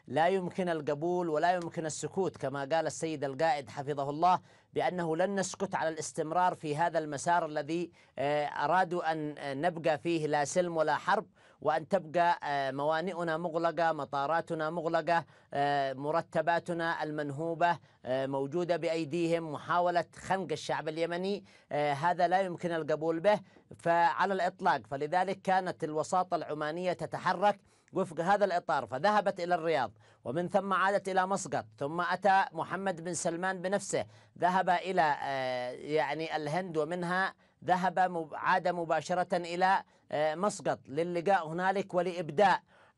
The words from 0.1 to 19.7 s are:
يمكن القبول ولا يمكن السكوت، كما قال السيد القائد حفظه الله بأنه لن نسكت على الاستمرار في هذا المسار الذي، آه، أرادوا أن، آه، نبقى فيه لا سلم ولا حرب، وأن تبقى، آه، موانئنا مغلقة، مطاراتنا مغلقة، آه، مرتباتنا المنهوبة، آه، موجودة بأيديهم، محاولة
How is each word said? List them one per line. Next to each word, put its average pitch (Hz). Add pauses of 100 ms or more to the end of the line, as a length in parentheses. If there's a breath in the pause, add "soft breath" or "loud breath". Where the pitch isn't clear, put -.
يمكن 185
القبول 165
ولا 160
يمكن 170
السكوت، 156
كما 139
قال 156
السيد 151
القائد 143
حفظه 139
الله 170 (340 soft breath)
بأنه 165
لن 196
نسكت 185
على 151
الاستمرار 160
في 151
هذا 165
المسار 160
الذي، 151 (280 soft breath)
آه، 147
أرادوا 165
أن، 151
آه، 139
نبقى 156
فيه 165
لا 147
سلم 175
ولا 151
حرب، 190 (360 soft breath)
وأن 151
تبقى، 170
آه، 139
موانئنا 160
مغلقة، 165
مطاراتنا 156
مغلقة، 165 (280 soft breath)
آه، 143
مرتباتنا 165
المنهوبة، 156 (280 soft breath)
آه، 131
موجودة 143
بأيديهم، 165
محاولة 175 (100)